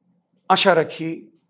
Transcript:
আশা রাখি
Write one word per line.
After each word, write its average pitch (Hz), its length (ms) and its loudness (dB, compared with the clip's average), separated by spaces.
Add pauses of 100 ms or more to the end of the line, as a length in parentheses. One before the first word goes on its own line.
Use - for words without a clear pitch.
(480)
আশা 190 260 4
রাখি 160 560 -6 (200)